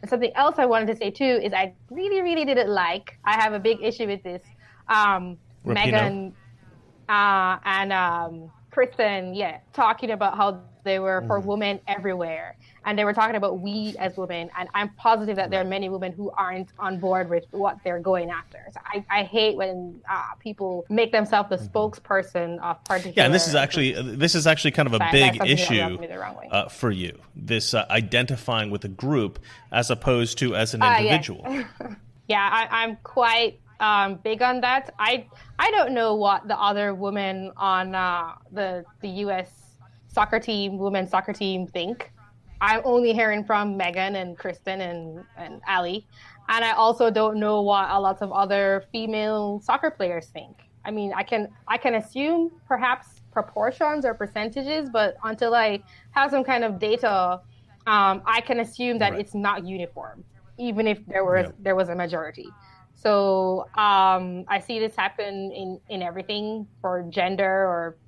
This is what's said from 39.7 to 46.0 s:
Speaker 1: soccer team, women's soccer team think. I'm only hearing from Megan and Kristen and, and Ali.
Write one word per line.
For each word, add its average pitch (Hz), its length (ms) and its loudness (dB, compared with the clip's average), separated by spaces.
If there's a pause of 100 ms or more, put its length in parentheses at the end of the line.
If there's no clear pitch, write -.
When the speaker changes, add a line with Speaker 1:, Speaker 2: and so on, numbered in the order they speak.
Speaker 1:
soccer 214 320 2
team, 202 400 -4
women's 190 320 -2
soccer 190 220 0
team 190 340 -4
think. 180 460 -8 (480)
I'm 220 240 2
only 240 300 4
hearing 214 280 0
from 208 340 0
Megan 190 400 -2
and 180 220 -8
Kristen 190 420 -8
and, 170 440 -10 (120)
and 156 300 -16
Ali. 190 400 -2 (420)